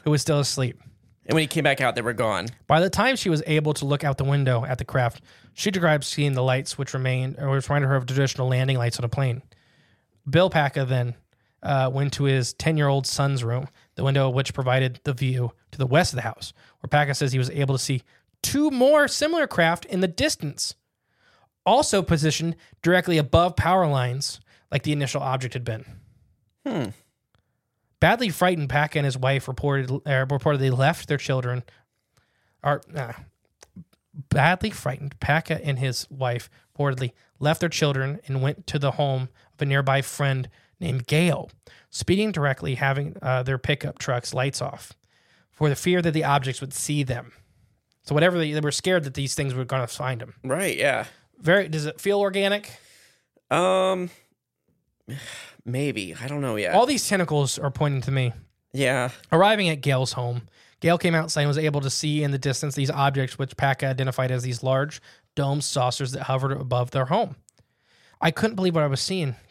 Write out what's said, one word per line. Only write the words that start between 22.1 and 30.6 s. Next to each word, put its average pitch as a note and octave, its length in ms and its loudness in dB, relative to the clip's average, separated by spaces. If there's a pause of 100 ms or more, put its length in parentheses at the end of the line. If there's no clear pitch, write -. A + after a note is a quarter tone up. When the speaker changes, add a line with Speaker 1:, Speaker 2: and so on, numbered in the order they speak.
Speaker 1:
directly F3 360 4
above E3 380 4
power F3+ 300 4
lines C3 540 -2 (320)
like C#3 120 0
the D3+ 80 0
initial C#3+ 300 -2
object B2+ 300 -2
had B2 120 -8
been. A2+ 200 -6 (840)
Speaker 2:
Hmm. G3 180 -2 (1160)
Speaker 1:
Badly A3 300 4
frightened, D#3+ 400 2
Paca D3 280 2
and C#3+ 60 2
his C3 140 -2
wife C3 280 0
reported, C#3 440 -2
uh, C3+ 340 0
reportedly C3+ 500 2